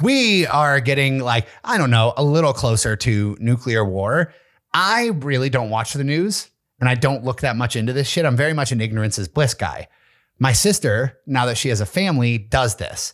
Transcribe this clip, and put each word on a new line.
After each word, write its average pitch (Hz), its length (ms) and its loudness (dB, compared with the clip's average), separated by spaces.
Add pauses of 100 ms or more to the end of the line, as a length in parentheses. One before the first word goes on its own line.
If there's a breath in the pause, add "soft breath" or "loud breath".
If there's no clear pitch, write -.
we 220 460 2
are 143 320 2
getting, 135 400 2
like, 120 280 0 (160 loud breath)
I 233 140 -2
don't 156 140 2
know, 117 260 4
a 143 60 2
little 147 300 4
closer 113 420 0
to 104 440 0
nuclear 117 460 0
war. 104 480 -2 (400 soft breath)
I 208 340 0
really 139 420 -2
don't 123 220 -2
watch 113 220 -2
the 143 100 -4
news, 165 460 -2 (300)
and 123 100 2
I 127 60 2
don't 135 280 -2
look 127 180 -6
that 127 140 -2
much 120 200 -2
into 117 180 -2
this 135 140 -2
shit. 170 180 0
I'm 131 120 2
very 151 160 0
much 143 180 -2
an 117 100 0
ignorance 110 360 -2
is 95 100 -4
bliss 143 280 0
guy. 71 320 -8 (520 soft breath)
My 131 140 2
sister, 131 720 0
now 131 220 0
that 117 100 -2
she 139 120 -2
has 107 120 0
a 104 40 -2
family, 131 520 0
does 113 380 -2
this. - 380 -10